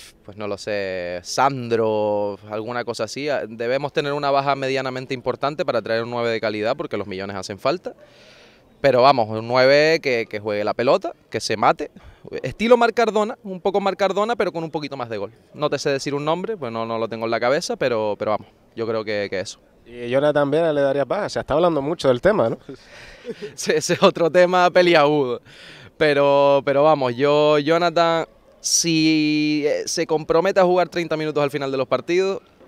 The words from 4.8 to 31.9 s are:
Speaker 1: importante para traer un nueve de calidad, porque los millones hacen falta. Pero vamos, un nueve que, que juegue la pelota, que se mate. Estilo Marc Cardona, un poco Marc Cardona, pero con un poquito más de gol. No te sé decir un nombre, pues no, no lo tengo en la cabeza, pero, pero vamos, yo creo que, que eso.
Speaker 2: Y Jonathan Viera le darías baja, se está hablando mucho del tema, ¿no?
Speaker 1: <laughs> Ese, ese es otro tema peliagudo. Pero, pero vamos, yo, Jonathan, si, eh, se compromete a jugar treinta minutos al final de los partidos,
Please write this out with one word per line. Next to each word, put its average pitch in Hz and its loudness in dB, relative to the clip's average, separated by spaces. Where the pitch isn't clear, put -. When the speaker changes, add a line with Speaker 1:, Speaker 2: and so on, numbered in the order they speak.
Speaker 1:
importante 139 -4
para 123 0
traer 113 -2
un 117 -8
nueve 117 -2
de 113 -2
calidad, 107 -2
porque 151 -8
los 98 -6
millones 98 -8
hacen 95 -10
falta. 175 -4
Pero 127 4
vamos, 127 4
un 110 -6
nueve 143 4
que, 117 -2
que 107 -8
juegue 104 -4
la 104 -2
pelota, 170 0
que 117 -4
se 107 -4
mate. 131 0
Estilo 226 2
Marc 233 0
Cardona, 220 -2
un 190 -12
poco 196 -2
Marc 190 -2
Cardona, 202 0
pero 180 -2
con 165 -8
un 160 -8
poquito 139 -8
más 123 -8
de 113 -6
gol. 101 -8
No 143 -4
te 143 -2
sé 151 -4
decir 139 -4
un 143 -4
nombre, 185 -4
pues 127 -10
no, 113 -6
no 113 -4
lo 113 -2
tengo 113 -8
en 113 -4
la 113 0
cabeza, 147 0
pero, 110 -2
pero 107 -2
vamos, - -4
yo 113 -6
creo 110 -4
que, 104 -4
que 95 -2
eso. - -10
Speaker 2:
Y 120 -10
Jonathan 143 2
Viera 160 2
le 143 0
darías 139 0
baja, 180 -4
se 123 -6
está 131 -2
hablando 165 2
mucho 143 0
del 123 2
tema, 175 4
¿no? - -6
Speaker 1:
<laughs> - -16
Ese, 170 0
ese 170 -2
es - 2
otro 165 4
tema 180 4
peliagudo. 151 4
Pero, 143 4
pero 139 2
vamos, 139 4
yo, 147 4
Jonathan, 165 2
si, 151 2
eh, 92 -2
se 165 -4
compromete 165 0
a 185 6
jugar 180 2
treinta 160 -4
minutos 151 -2
al 143 0
final 139 -6
de 135 -2
los 131 -2
partidos, 185 -2